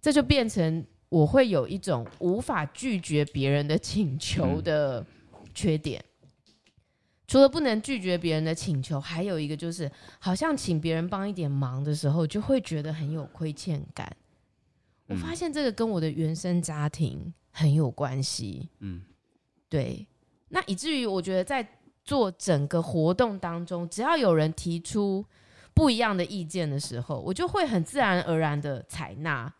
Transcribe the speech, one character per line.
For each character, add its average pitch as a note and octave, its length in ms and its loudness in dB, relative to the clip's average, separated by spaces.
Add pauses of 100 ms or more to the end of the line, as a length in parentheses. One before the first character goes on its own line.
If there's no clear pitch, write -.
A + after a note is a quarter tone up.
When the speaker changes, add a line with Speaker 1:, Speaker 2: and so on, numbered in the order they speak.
Speaker 1:
这 D4+ 120 4
就 D4 80 8
变 B3+ 280 4
成 E3 360 2 (260)
我 D#3+ 140 8
会 B3+ 240 6
有 C#3+ 200 2
一 G3 100 -6
种 B2+ 260 -2 (140)
无 F3+ 220 2
法 F#3+ 260 -2
拒 A3+ 340 -4
绝 D3 260 2
别 C3+ 220 -2
人 C#3+ 200 2
的 D#3 100 2
请 D#3+ 400 -2
求 - 420 0
的 C#3 440 0 (500)
缺 D#3 240 2
点。 D3+ 260 -6 (180)
Speaker 2:
嗯。 - 60 -20 (1000)
Speaker 1:
除 C4 100 6
了 C#4 100 12
不 D4 120 0
能 A3+ 200 2
拒 B3 200 -4
绝 F3+ 180 0
别 E3 160 0
人 D#3 100 0
的 D#3+ 80 0
请 D#3 300 -2
求， C#3 180 -4
还 E3 220 -6
有 F#3+ 160 -2
一 D3+ 80 -4
个 D3+ 100 -4
就 E3 140 -6
是 E3+ 180 -6 (300)
好 F#3 160 -2
像 D#4 220 0
请 E3 240 0
别 E3 140 0
人 E3 140 -2
帮 G3 200 -4
一 G#3 40 -6
点 E3+ 160 -4
忙 C3+ 360 -2
的 D3 100 0
时 D3 140 -2
候， D#3+ 180 2
就 G#3 140 -4
会 C4 200 2
觉 D#3 220 -6
得 D#3 100 -6
很 D#3 200 -6
有 D#3 140 -6
亏 D#3 260 -8
欠 D3 280 -6 (140)
感。 - 160 -10 (960)
Speaker 2:
嗯。 G3 100 -6
Speaker 1:
我 - 80 -4
发 E4 80 -6
现 E4+ 200 -4
这 D4 100 -2
个 B3+ 80 2
跟 A3+ 180 -2
我 F#3+ 120 0
的 D#3+ 100 0
原 D#3+ 240 -2
生 F3 260 0
家 D3+ 280 -2
庭 D3+ 440 -4 (180)
很 D3+ 220 2
有 D3 180 4
关 C3+ 320 -4
系。 A2 460 -6 (100)
Speaker 2:
嗯。 F#2 240 -10 (680)
Speaker 1:
对， C#3+ 380 -4 (420)
那 - 180 -2
以 G3 80 -2
至 D4 220 -2
于 B3+ 80 0
我 F#3+ 160 -2
觉 F#3 140 -4
得 F#3 80 2
在 A#3+ 240 -4 (380)
做 B3 260 2
整 D3+ 380 0
个 E3 120 0
活 E3 320 2
动 G#3 260 2
当 F3 280 -6
中， F3 220 -6
只 G3+ 120 -10
要 D#4 160 2
有 G#3+ 180 6
人 D#3 180 4
提 E3+ 280 -4
出 G3+ 440 -2 (500)
不 D#4 160 8
一 A3 80 2
样 G#3+ 180 2
的 F3 80 2
意 F#3 200 -4
见 D#3+ 240 -2
的 C#3+ 120 -2
时 B2 200 -6
候， B2 200 -6
我 F3+ 140 -4
就 F4 120 0
会 F4+ 200 0
很 G3+ 180 2
自 C4+ 140 -4
然 G3 240 2
而 D#3+ 160 0
然 D3 200 0
的 C#3+ 300 -4
采 D#3 280 -10
纳。 C#3+ 440 -4